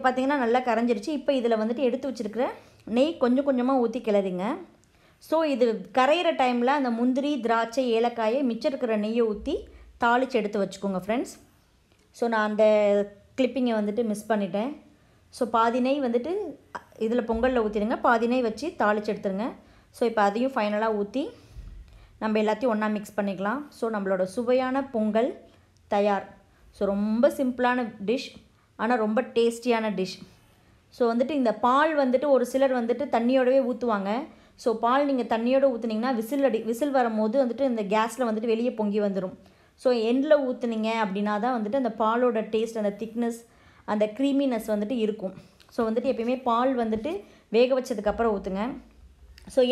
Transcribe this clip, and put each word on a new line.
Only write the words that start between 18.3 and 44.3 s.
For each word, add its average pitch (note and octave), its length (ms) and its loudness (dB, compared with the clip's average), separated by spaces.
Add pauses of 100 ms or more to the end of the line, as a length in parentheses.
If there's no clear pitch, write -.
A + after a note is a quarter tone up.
நெய் B3+ 140 2
வச்சு A3 220 -4 (140)
தாளிச்சு G#3+ 320 2
எடுத்துருங்க. G3 320 -4 (500)
So, - 140 -8
இப்போ A3 180 0
அதையும் A#3+ 260 0
ஃபைனலா G#3+ 340 0 (120)
ஊத்தி G#3 240 -4 (960)
நம்ம G#3+ 200 0
எல்லாத்தையும் G#3+ 320 0
ஒண்ணா G#3+ 200 0
மிக்ஸ் G#3 240 -8
பண்ணிக்கலாம். G3+ 420 -4 (180)
So, B3 80 -4 (100)
நம்மளோட F#3+ 280 -2 (120)
சுவையான B3+ 480 0 (100)
பொங்கல் G#3+ 340 0 (640)
தயார். G3+ 320 2 (500)
So, - 60 -10 (100)
ரொம்ப G#3+ 480 2
சிம்பிளான B3 440 0 (260)
டிஷ், C4 200 -2 (540)
ஆனா A#3+ 180 2
ரொம்ப A3 200 2 (160)
டேஸ்டியான A#3 600 0
டிஷ். F#3 200 -4 (800)
So, - 40 -4 (100)
வந்துட்டு B3 300 0
இந்த A3 120 2 (120)
பால் D4 380 4
வந்துட்டு C4 320 2
ஒரு A#3+ 160 2
சிலர் C4+ 280 2
வந்துட்டு A#3+ 360 -2
தண்ணியோடவே B3+ 440 4 (120)
ஊத்துவாங்க. G#3 420 -2 (500)
So, A#3+ 100 2 (120)
பால் C#4 240 4
நீங்க B3 240 0
தண்ணியோட B3+ 400 4
ஊத்துனீங்கன்னா A3+ 480 -2
விசில் C4+ 280 0
அடி-, A3 200 0
விசில் C4+ 300 -2
வரும்போது A3 440 0
வந்துட்டு A#3+ 280 0
இந்த A3 140 -2 (100)
கேஸ்ல A3+ 340 0
வந்துட்டு A3 240 -2
வெளியே A#3+ 260 0
பொங்கி G#3 280 0
வந்துரும். F#3 280 -4 (480)
So, B3+ 80 4 (200)
எண்ட்ல C#4 220 2 (140)
ஊத்துனீங்க A3+ 420 -2 (160)
அப்படின்னா G#3 300 -2 (120)
தான் B3+ 100 0
வந்துட்டு C4+ 260 -2
அந்த A#3 100 -2 (100)
பாலோட A3+ 420 2 (100)
டேஸ்ட், A3+ 280 -2
அந்த G3+ 100 0 (100)
திக்னஸ், A#3 380 -4 (520)
அந்த G#3+ 120 2 (120)
க்ரீமினஸ் C4+ 560 0